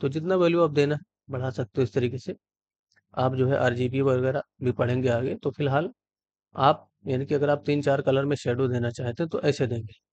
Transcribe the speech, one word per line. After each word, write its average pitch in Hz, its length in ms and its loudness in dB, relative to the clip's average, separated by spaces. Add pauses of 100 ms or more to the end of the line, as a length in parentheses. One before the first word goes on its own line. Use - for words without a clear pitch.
तो 143 80 0
जितना 156 280 -2
वैल्यू 170 240 4
आप 165 100 4
देना 143 240 2
है, 147 60 -6 (300)
बढ़ा 127 200 -4
सकते - 300 -4
हो 127 40 4
इस 123 100 -4
तरीके 127 240 0
से। 180 160 -10 (800)
आप 131 200 0
जो 131 140 2
है 139 80 2
आरजीबी 127 440 0
वगैरह 131 420 0 (200)
भी 123 100 0
पढ़ेंगे 127 360 0
आगे। 123 260 0
तो 151 160 -4
फिलहाल 147 400 0 (640)
आप, 143 340 2 (180)
यानी 135 200 -2
कि 151 80 -2
अगर 143 160 2
आप 143 160 0
तीन 147 160 0
चार 139 200 2
कलर 135 220 2
में 139 120 0
शेडो 127 320 0
देना 120 220 -2
चाहते 120 320 -6
हैं, 165 80 -4
तो - 100 -4
ऐसे 143 260 0
देंगे, 117 260 -6 (200)